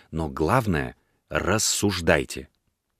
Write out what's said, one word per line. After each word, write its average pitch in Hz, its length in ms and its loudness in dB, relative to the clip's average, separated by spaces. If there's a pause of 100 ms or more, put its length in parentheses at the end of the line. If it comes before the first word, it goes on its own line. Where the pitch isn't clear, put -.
(100)
Но 78 180 -4
главное — 78 680 0 (340)
рассуждайте". 87 1160 0 (520)